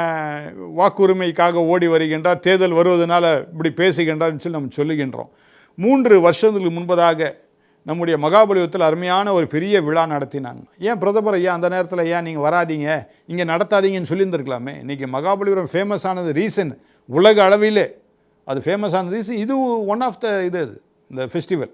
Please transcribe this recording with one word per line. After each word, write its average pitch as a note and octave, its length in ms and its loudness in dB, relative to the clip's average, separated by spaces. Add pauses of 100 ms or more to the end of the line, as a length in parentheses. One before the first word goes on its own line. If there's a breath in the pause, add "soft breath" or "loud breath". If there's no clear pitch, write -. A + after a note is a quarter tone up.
(800)
வாக்குரிமைக்காக F#3 760 2
ஓடி E3+ 360 2
வருகின்றார், D#3+ 520 0
தேர்தல் F#3 320 2
வருவதனால E3+ 680 4 (120)
இப்படி D#3+ 160 -4
பேசுகின்றார்னு D#3+ 760 0
சொல்லி E3 140 -6
நம்ம C3+ 180 -8
சொல்லுகின்றோம். C#3+ 520 -4 (460 soft breath)
மூன்று A#3 460 4
வருஷங்களுக்கு F3 600 2
முன்பதாக E3+ 500 2 (560)
நம்முடைய E3 320 -2
மகாபலிபுரத்தில் F#3 640 2
அருமையான F3+ 520 0
ஒரு E3+ 140 2
பெரிய F#3+ 340 0
விழா D#3+ 260 0
நடத்தினாங்க. C#3 560 -8 (160)
ஏன் G#3 200 -2
பிரதமர் G#3 360 0
ஐயா F3+ 180 0
அந்த E3+ 160 -2
நேரத்துல, F3+ 360 -2
"ஏன் E3+ 180 -2
நீங்க D#3 280 -2
வராதீங்க, D#3 560 -2 (200 soft breath)
இங்க F3 180 -4
நடத்தாதீங்கன்னு" F#3+ 640 0
சொல்லியிருந்திருக்கலாமே? D3 680 -4
இன்னைக்கு C3+ 280 -8
மகாபலிபுரம் F#3 640 -2
ஃபேமஸ் G3 340 -2
ஆனது F3+ 260 -4
ரீசன், F3 400 -2 (360 soft breath)
உலக G3 400 6
அளவிலே G#3 380 4 (580)
அது C3+ 160 -6
ஃபேமஸ் F#3+ 340 -2
ஆனது F#3 260 -4
ரீசன், A3 180 -6
இது A3+ 180 -4 (300)
one G#3+ 160 -4
of A#3+ 200 -4
the G3+ 220 -2
இது, F3+ 160 -4
அது, B2 200 -8 (300)
இந்த C3 140 -8
ஃபெஸ்டிவல். D3 500 -6